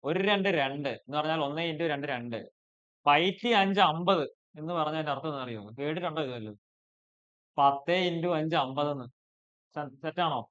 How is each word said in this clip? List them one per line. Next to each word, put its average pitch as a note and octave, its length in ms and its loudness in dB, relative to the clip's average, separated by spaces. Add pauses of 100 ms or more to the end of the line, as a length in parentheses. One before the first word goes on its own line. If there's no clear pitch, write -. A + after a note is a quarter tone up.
ഒരു D#3+ 140 -2
രണ്ട് G3 300 2
രണ്ട് C#3+ 400 0
എന്ന് B2 300 -8
പറഞ്ഞാൽ D#3+ 300 -2
ഒന്ന് D3+ 140 -4
into E3 300 -2
രണ്ട് C#3+ 140 -4
രണ്ട്. A#2+ 320 -6 (680)
പൈക്ക് F3+ 480 4
അഞ്ച് G3 260 4
അമ്പത് E3+ 440 4 (320)
എന്ന് D#3 160 -8
പറഞ്ഞതിന്റെ D#3 400 -2
അർത്ഥം D#3 160 -4
എന്താ C#3+ 140 -6
അറിയോ? A2+ 200 -8 (160)
കേട്ടിട്ടുണ്ടോ D#3 440 -4
ഇത് C3 100 -4
വല്ലതും? G#2+ 260 -10 (1000)
പത്ത് C#3 380 4 (120)
into E3+ 240 0
അഞ്ച് D#3+ 240 0
അമ്പതെന്ന്. C#3 500 0 (680)
സെ-, C#3+ 280 -8
സെറ്റാണോ? D#3 380 0 (100)